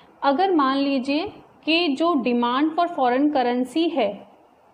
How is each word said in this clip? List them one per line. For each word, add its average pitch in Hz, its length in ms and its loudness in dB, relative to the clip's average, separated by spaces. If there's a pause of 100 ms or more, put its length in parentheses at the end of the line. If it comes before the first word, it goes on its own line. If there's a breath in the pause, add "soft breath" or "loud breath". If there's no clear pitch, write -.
(240 loud breath)
अगर 285 280 2
मान 277 260 2
लीजिए 277 560 -2 (320)
कि 330 220 2
जो 320 260 0
demand 247 640 0
for 349 120 2
foreign 277 460 0
currency 254 580 0
है 208 360 -4 (460)